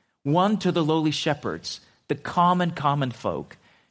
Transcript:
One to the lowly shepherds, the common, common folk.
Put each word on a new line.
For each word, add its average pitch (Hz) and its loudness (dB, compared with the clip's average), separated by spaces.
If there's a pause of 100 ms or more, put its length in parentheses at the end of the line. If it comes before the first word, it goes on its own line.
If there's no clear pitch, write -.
(220)
One 185 2
to 180 2
the 170 2
lowly 156 2
shepherds, 139 -4 (260)
the 147 -2
common, 180 2
common 143 0
folk. 85 -6 (340)